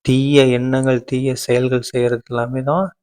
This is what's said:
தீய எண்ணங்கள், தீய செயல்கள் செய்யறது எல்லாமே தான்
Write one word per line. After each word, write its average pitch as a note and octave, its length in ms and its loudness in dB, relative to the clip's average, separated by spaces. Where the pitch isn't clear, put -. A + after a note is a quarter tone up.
தீய C3+ 440 4
எண்ணங்கள், C3 580 0
தீய B2+ 320 -4
செயல்கள் B2 460 0
செய்யறது B2 480 -2
எல்லாமே B2 320 -4
தான் E3 420 -2